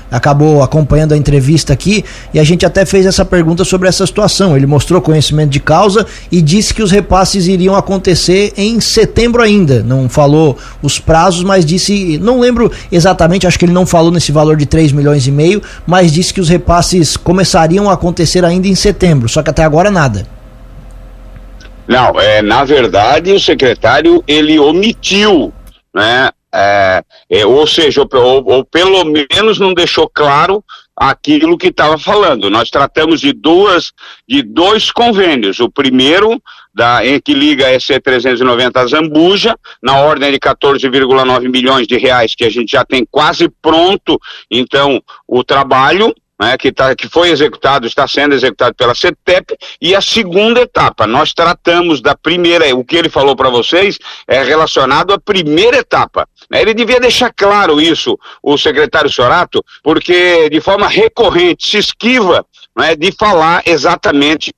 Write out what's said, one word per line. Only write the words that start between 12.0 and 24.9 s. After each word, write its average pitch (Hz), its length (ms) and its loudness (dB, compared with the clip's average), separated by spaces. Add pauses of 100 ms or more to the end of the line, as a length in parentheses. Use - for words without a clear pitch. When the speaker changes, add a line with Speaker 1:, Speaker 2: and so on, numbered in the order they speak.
Speaker 1:
não 240 220 0
lembro 240 320 2 (180)
exatamente, 175 560 2
acho 170 120 0
que 180 80 2
ele 170 60 2
não 180 120 2
falou 170 280 2
nesse 165 200 -2
valor 156 240 2
de 147 80 -2
três 160 280 2
milhões 143 340 0
e 139 60 0
meio, 165 280 2 (260)
mas 175 240 4
disse 175 220 -2
que - 80 -4
os 170 80 0
repasses 170 680 0
começariam 180 720 0
a - 20 2
acontecer 175 540 0
ainda 180 200 0
em 196 80 2
setembro, 170 540 0
só 156 140 -2
que 160 80 -4
até 156 120 0
agora 160 280 2
nada. 135 360 -2 (1600)
Speaker 2:
Não, 117 320 0
é, 107 220 2
na 110 240 0
verdade 131 640 2
o 196 80 4
secretário, 151 880 2
ele 151 320 2
omitiu, 190 920 0 (420)